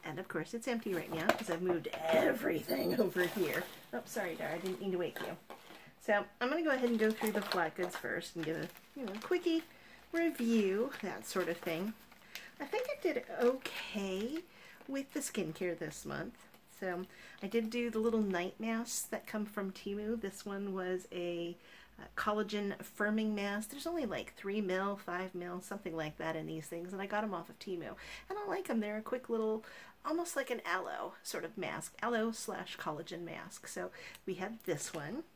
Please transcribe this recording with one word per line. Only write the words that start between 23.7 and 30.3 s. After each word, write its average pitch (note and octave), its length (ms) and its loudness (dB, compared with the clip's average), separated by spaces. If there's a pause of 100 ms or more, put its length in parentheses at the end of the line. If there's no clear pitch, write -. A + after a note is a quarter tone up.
only, E4 180 2
like, D#3 300 -2
three G3 240 0
mil, G3 380 2
five F#3 360 -4
mil, F3 280 -4
something F#3+ 340 -6
like D#3 220 -2
that D#3+ 180 0
in D#3 120 -2
these D#3+ 180 -4
things, F3 260 -6
and G3 100 -4
I G3+ 40 0
got G#3 180 2
'em G#3+ 100 -2
off F3 160 -4
of A3+ 100 -18
Temu. E3+ 360 -4 (340)
And G4 80 -4
I G#4 80 -4
like F#4+ 240 -2
'em. A3+ 120 4
They're G#3 160 -2
a A3 40 -2
quick B3 280 -4
little, A3 340 2 (400)
almost E4+ 320 0